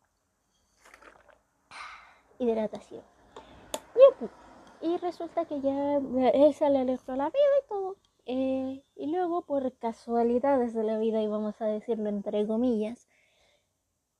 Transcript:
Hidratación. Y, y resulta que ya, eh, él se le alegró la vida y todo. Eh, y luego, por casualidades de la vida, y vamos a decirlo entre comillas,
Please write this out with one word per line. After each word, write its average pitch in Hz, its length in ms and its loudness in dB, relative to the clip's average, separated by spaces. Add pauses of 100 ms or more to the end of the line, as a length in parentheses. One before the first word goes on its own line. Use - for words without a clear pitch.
(2500)
Hidratación. 220 640 -4 (1800)
Y, 320 60 -6
y 349 100 0
resulta 339 480 -6
que 285 160 -8
ya, 285 360 0
eh, 254 360 2
él 285 200 6
se 294 160 0
le 269 100 4
alegró 254 360 -4
la 277 140 -2
vida 554 340 2
y - 40 -20
todo. 392 300 -6 (280)
Eh, 262 580 -4 (120)
y 277 120 -8
luego, 349 360 -2
por 269 340 -4
casualidades 240 960 0
de 226 100 -2
la 220 140 -2
vida, 220 240 0
y 214 60 0
vamos 214 340 -4
a 226 40 -4
decirlo 214 440 -4
entre 208 380 -2
comillas, 226 600 -2 (1120)